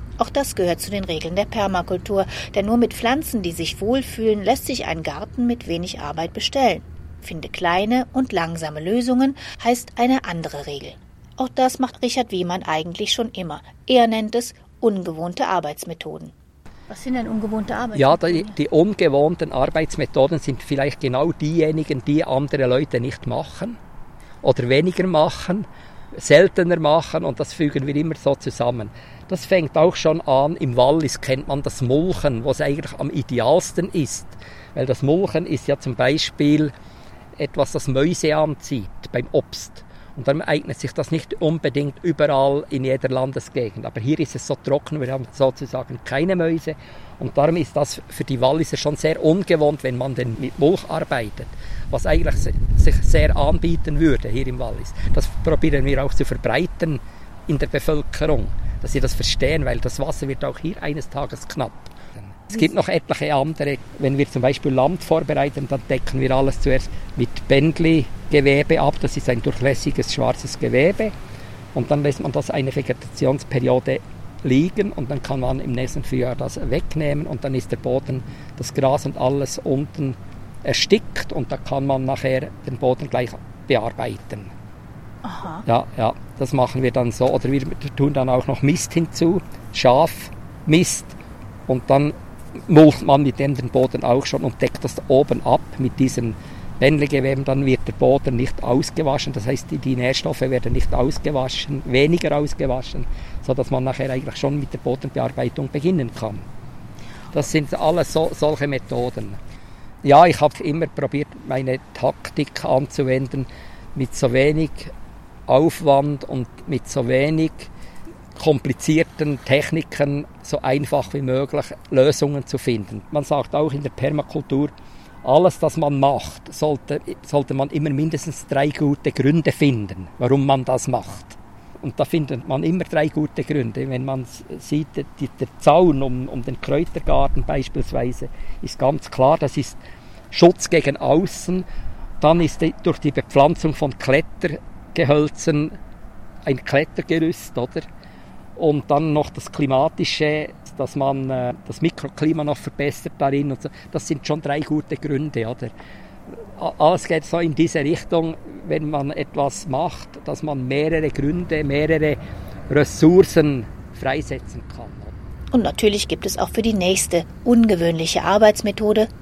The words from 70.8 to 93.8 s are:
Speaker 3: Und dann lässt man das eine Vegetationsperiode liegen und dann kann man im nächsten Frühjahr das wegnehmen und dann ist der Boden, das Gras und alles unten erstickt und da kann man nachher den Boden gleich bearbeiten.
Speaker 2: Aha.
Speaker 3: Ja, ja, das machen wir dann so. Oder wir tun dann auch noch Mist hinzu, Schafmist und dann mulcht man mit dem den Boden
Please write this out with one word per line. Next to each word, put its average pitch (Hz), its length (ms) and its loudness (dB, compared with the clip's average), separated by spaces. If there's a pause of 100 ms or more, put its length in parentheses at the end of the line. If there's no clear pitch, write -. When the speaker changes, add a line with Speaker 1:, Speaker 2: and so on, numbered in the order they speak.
Speaker 3:
Und - 160 -2
dann 147 120 2
lässt 143 180 0
man 147 100 -4
das 143 200 -4
eine 135 260 -2
Vegetationsperiode 131 1200 0 (440)
liegen 180 480 2
und 139 180 -6
dann 143 120 -4
kann 135 180 -4
man 131 200 -2
im 135 120 -4
nächsten 127 320 -4
Frühjahr 123 320 -2
das 127 320 -6
wegnehmen 151 580 -2
und 131 160 -6
dann 135 120 -4
ist - 180 -4
der 120 60 -6
Boden, 131 440 -2 (360)
das - 160 -8
Gras 135 320 2
und 139 100 -6
alles 135 420 0
unten 139 560 -2 (480)
erstickt - 720 0
und 127 200 -4
da 135 40 -4
kann 139 300 -4
man 135 180 0
nachher 131 460 -2 (160)
den 135 100 -6
Boden 127 320 0
gleich 127 220 -2 (360)
bearbeiten. 113 840 -2 (720)
Speaker 2:
Aha. 175 440 -10
Speaker 3:
Ja, 120 200 2 (100)
ja, 110 160 0 (260)
das 135 140 -4
machen 131 300 0
wir 123 80 2
dann 120 220 0
so. 127 180 2
Oder 131 200 0
wir 139 120 2 (340)
tun 139 160 2
dann 131 160 0
auch 127 180 2
noch 131 140 -2
Mist 147 320 2
hinzu, 170 480 2 (320)
Schafmist - 1300 2 (600)
und 131 220 -2
dann 143 240 4 (560)
mulcht 156 340 10
man 143 200 6
mit 135 160 0
dem 139 160 0
den 123 160 -4
Boden 127 340 2